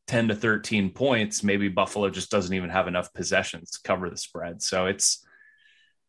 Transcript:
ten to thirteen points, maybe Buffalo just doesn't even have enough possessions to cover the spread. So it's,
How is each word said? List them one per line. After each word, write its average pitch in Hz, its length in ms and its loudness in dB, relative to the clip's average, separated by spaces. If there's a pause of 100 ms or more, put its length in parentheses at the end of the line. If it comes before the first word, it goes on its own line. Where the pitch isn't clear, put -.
ten 117 220 2
to 107 60 2
thirteen 104 560 2
points, 113 520 0
maybe 101 260 2
Buffalo 98 420 0
just 90 200 -6
doesn't 95 240 2
even 90 140 -2
have 90 180 2
enough 90 280 -2
possessions 92 560 -2
to - 120 -10
cover 92 280 -2
the 85 80 -10
spread. 87 440 -10
So 92 240 0
it's, - 380 0 (840)